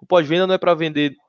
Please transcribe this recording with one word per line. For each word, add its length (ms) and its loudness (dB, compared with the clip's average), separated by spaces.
O 60 -20
pós-venda 400 0
não 80 0
é 40 0
pra 160 0
vender 420 -2